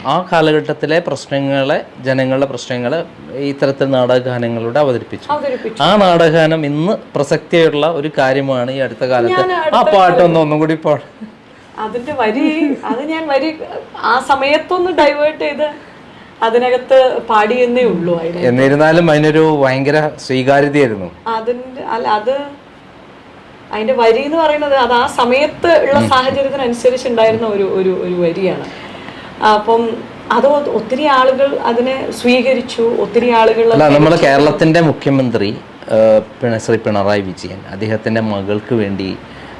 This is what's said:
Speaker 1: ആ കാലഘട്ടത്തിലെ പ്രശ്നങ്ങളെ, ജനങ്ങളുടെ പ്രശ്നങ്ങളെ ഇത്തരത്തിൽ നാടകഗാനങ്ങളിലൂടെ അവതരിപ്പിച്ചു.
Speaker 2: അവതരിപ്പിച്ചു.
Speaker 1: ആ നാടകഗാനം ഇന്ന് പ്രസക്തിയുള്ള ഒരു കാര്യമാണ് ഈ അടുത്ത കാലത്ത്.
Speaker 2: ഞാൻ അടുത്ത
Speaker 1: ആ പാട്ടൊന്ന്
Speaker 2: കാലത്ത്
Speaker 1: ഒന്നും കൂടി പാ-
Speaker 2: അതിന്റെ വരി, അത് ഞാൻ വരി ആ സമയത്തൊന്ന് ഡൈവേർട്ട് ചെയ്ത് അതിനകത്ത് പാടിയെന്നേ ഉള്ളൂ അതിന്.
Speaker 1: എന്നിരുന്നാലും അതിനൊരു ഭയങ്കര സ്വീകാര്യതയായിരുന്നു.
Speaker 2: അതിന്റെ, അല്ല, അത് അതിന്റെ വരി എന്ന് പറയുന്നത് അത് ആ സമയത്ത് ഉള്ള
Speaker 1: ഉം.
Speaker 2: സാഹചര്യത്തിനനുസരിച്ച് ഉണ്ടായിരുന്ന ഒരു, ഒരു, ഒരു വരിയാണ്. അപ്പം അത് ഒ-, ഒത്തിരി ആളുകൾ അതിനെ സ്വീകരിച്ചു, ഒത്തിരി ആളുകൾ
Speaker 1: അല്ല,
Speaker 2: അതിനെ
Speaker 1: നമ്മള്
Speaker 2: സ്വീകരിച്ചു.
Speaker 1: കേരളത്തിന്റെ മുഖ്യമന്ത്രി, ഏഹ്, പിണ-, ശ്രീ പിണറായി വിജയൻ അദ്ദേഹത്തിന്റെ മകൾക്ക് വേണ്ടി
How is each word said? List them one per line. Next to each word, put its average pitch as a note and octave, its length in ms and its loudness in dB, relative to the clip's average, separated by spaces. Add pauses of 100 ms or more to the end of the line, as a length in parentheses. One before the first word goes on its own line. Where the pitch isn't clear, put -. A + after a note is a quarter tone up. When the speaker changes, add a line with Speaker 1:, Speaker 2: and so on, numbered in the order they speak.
Speaker 1:
ആ D#3+ 260 -2
കാലഘട്ടത്തിലെ D#3 640 0
പ്രശ്നങ്ങളെ, C#3 880 -2 (160)
ജനങ്ങളുടെ C3 460 0
പ്രശ്നങ്ങളെ B2 580 -6 (280)
ഇത്തരത്തിൽ C#3 580 -4
നാടകഗാനങ്ങളിലൂടെ B2 880 0
അവതരിപ്പിച്ചു. B2 520 -4
Speaker 2:
അവതരിപ്പിച്ചു. B3+ 500 -6
Speaker 1:
ആ F3 140 2
നാടകഗാനം E3 720 2
ഇന്ന് D#3 300 -2 (180)
പ്രസക്തിയുള്ള D3+ 760 0
ഒരു D#3 280 -4
കാര്യമാണ് C3+ 520 0
ഈ C3+ 80 -6
അടുത്ത B2 260 -4
കാലത്ത്. B2 280 0
Speaker 2:
ഞാൻ F#4 200 0
അടുത്ത D#4+ 220 -2
Speaker 1:
ആ A#3 80 4
പാട്ടൊന്ന് G#3 160 2
Speaker 2:
കാലത്ത് F3 400 4
Speaker 1:
ഒന്നും D3+ 200 0
കൂടി D#3 160 0
പാ- D3+ 260 -2 (800)
Speaker 2:
അതിന്റെ A#3+ 340 -8
വരി, C#4 720 -2
അത് A3+ 180 -6
ഞാൻ D#4+ 260 -6
വരി C#4+ 300 -2 (400)
ആ - 300 0
സമയത്തൊന്ന് D#4 600 0
ഡൈവേർട്ട് D4+ 540 0
ചെയ്ത് D4 260 -4 (720)
അതിനകത്ത് B3 760 2 (120)
പാടിയെന്നേ A#3+ 520 2
ഉള്ളൂ E3+ 380 0
അതിന്. E3 180 -6
Speaker 1:
എന്നിരുന്നാലും D3 720 4
അതിനൊരു D3+ 540 4
ഭയങ്കര C#3+ 540 0
സ്വീകാര്യതയായിരുന്നു. C3 920 0 (160)
Speaker 2:
അതിന്റെ, A#3+ 560 -6
അല്ല, A#3+ 260 -6
അത് A3 320 -2 (1300)
അതിന്റെ A3 220 -2
വരി A3+ 280 4
എന്ന് D4 140 -2
പറയുന്നത് D4 380 2
അത് B3+ 180 2
ആ B3 140 2
സമയത്ത് C#4+ 840 2
ഉള്ള C#4 100 2
Speaker 1:
ഉം. - 100 2
Speaker 2:
സാഹചര്യത്തിനനുസരിച്ച് C4 1000 0
ഉണ്ടായിരുന്ന A3 380 2
ഒരു, G3+ 160 0
ഒരു, F#3 400 0
ഒരു F3+ 120 -4
വരിയാണ്. E3+ 500 -2 (800)
അപ്പം A3+ 440 2 (440)
അത് A#3 140 4
ഒ-, C#4+ 220 2
ഒത്തിരി B3+ 360 -4
ആളുകൾ C4+ 540 2
അതിനെ B3+ 540 -2
സ്വീകരിച്ചു, A#3+ 720 0
ഒത്തിരി A#3 480 0
ആളുകൾ A3+ 420 4
Speaker 1:
അല്ല, D3+ 120 4
Speaker 2:
അതിനെ C#3+ 140 6
Speaker 1:
നമ്മള് D#3 180 6
Speaker 2:
സ്വീകരിച്ചു. E3 100 2
Speaker 1:
കേരളത്തിന്റെ D3+ 540 4
മുഖ്യമന്ത്രി, C3+ 640 0
ഏഹ്, A2 760 2 (200)
പിണ-, A#2 140 0
ശ്രീ A2 200 0
പിണറായി G#2 440 0
വിജയൻ F#2 400 -10 (100)
അദ്ദേഹത്തിന്റെ A2 500 -4
മകൾക്ക് G#2 540 -4
വേണ്ടി G2 420 -4 (440)